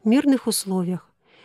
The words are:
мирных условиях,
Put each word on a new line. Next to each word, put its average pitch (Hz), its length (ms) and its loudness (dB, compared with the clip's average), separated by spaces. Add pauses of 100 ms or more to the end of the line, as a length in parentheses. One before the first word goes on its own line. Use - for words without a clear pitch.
мирных 269 420 2
условиях, 185 600 -4 (360)